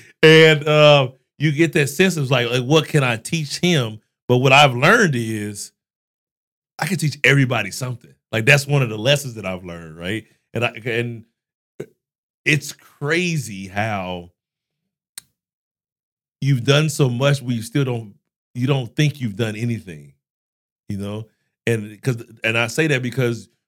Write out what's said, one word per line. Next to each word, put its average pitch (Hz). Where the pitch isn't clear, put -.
And, 156
uh, 147
you 151
get 156
that 147
sense 180
of 131
like, 120
like, 127
what 147
can 143
I 120
teach 156
him? 127
But 123
what 131
I've 139
learned 170
is 110
I 156
can 175
teach 147
everybody 123
something. 123
Like, 110
that's 139
one 143
of 120
the 107
lessons 131
that 104
I've 92
learned, 85
right? 98
And 113
I, -
and 117
it's 147
crazy 143
how 92
you've 135
done 147
so 147
much, 139
we 123
still 139
don't, 113
you 127
don't 135
think 151
you've 107
done 110
anything, 92
you 104
know? 104
And 107
'cause, 117
and 113
I 117
say 156
that 135
because 120